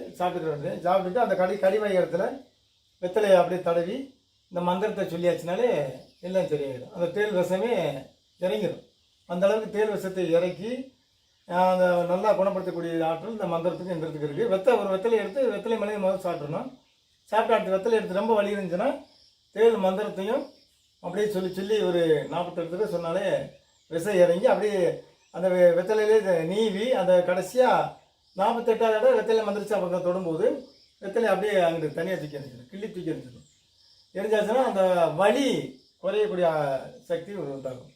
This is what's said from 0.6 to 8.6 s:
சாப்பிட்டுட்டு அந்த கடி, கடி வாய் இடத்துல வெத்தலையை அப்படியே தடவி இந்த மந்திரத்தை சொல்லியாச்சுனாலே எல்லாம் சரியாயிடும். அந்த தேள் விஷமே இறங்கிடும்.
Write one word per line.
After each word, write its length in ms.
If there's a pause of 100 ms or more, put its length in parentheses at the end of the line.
சாப்பிட்டுட்டு 260
அந்த 200
கடி, 220
கடி 200
வாய் 200
இடத்துல 260 (760)
வெத்தலையை 340
அப்படியே 260
தடவி 340 (520)
இந்த 140
மந்திரத்தை 440
சொல்லியாச்சுனாலே 640 (520)
எல்லாம் 220
சரியாயிடும். 480
அந்த 160
தேள் 240
விஷமே 720 (360)
இறங்கிடும். 440 (420)